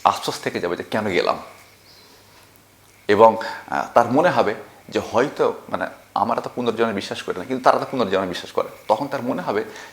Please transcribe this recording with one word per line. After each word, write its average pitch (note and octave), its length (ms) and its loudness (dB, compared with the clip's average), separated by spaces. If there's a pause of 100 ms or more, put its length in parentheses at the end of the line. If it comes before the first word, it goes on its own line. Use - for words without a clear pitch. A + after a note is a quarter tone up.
আফসোস - 360 0
থেকে A2+ 200 -6
যাবে F2 160 -2
যে - 60 -6
কেন G#2+ 260 -2
গেলাম। - 300 2 (1700)
এবং, A2 280 8 (340)
আহ, C#2+ 240 -2
তার A#2 180 4
মনে D#3 180 4
হবে A#2+ 240 2 (340)
যে G#2+ 120 -2 (120)
হয়তো, B2+ 420 0 (140)
মানে F#2 180 -4 (280)
আমরা A#2 260 0
তো - 140 -8
পুনর্জন্মে A2+ 400 -2
বিশ্বাস G2+ 280 -8
করি - 160 -4
না, F2+ 60 2
কিন্তু B2+ 200 -4
তারা B2+ 140 6
তো C3+ 120 -6
পুনর্জন্মে F#2+ 380 0
বিশ্বাস - 240 -10
করে, - 160 -2 (200)
তখন C3+ 200 0
তার C3+ 140 -6
মনে B2 200 -4
হবে A2 220 -4 (280)